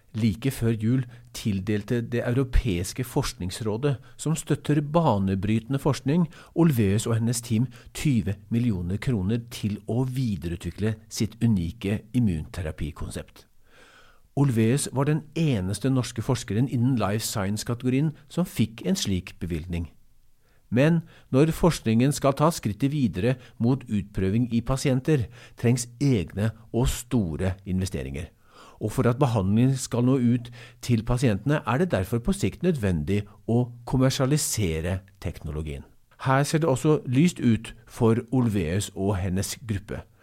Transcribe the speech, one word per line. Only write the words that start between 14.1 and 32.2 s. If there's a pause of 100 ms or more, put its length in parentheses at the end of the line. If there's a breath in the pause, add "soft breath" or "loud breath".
Olveus
var
den (100)
eneste
norske
forskeren
innen
life
science-kategorien (140 loud breath)
som
fikk
en
slik
bevilgning. (840)
Men (300 loud breath)
når
forskningen
skal
ta
skrittet
videre (220 loud breath)
mot
utprøving
i
pasienter, (300 loud breath)
trengs (140)
egne (200 loud breath)
og
store (120)
investeringer. (560 loud breath)
Og
for
at
behandlingen
skal
nå
ut (320 loud breath)
til
pasientene,
er
det
derfor